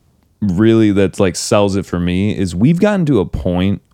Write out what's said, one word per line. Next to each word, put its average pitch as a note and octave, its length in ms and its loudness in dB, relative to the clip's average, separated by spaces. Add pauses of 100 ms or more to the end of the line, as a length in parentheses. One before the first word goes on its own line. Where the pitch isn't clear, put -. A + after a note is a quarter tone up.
(420)
really A2 500 2
that's, F#2+ 280 0
like, F#2+ 160 0
sells G#2 400 0
it F#2 100 -4
for F2 140 -6
me F2+ 380 -2
is F2 180 -4
we've D3+ 240 2
gotten G#3 280 0
to C3 120 2
a F2 60 0
point F#2 560 -4 (120)